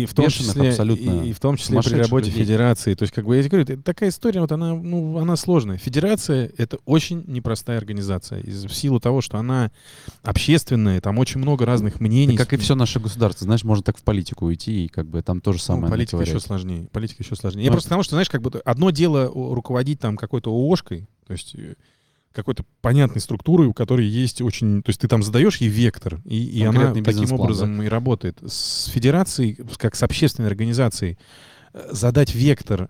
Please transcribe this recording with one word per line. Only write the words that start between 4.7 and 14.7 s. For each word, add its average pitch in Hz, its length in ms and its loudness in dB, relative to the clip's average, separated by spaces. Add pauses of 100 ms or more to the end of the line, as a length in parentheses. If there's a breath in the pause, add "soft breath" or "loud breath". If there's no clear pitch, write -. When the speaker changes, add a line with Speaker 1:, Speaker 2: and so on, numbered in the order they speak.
Speaker 1:
ну, 165 420 -4
она 165 180 0
сложная. 127 420 0
Федерация — 143 800 0
это 117 280 -4
очень 165 420 0
непростая 117 520 -4
организация. 98 600 -6
Из, 98 240 -10
в 98 100 -12
силу 131 280 0
того, 127 180 0
что - 180 -4
она 120 340 -2 (500 loud breath)
общественная, 107 800 2
там 101 180 -2
очень 127 140 0
много 135 320 0
разных 110 340 0
мнений. 117 380 4
Speaker 2:
Да 123 60 4
как - 100 -4
и 139 40 4
все 120 180 2
наше 123 240 0
государство. 107 460 -2
Знаешь, 107 180 2
можно 107 200 2
так - 140 -2
в - 60 -20
политику 98 420 -2
уйти, 87 400 -2